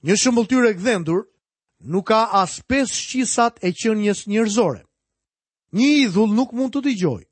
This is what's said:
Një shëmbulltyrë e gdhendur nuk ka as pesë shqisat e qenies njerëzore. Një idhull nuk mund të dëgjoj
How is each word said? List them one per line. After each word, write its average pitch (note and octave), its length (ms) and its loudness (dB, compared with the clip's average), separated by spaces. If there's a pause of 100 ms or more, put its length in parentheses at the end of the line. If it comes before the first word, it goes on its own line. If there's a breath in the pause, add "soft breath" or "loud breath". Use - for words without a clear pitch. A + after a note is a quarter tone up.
Një E3+ 160 0
shëmbulltyrë A#3+ 540 2
e - 20 -2
gdhendur F3+ 540 -2 (560)
nuk F3 240 -4
ka A3 220 2 (120)
as - 200 -4
pesë C4+ 320 -2
shqisat - 720 -2
e F3+ 100 0
qenies G#3 540 -2
njerëzore. G#3 580 0 (840)
Një A#3 160 2 (180)
idhull G#3 300 2
nuk B3 180 0
mund B3+ 220 -4
të C#4 100 -4
dëgjoj F#3 460 -2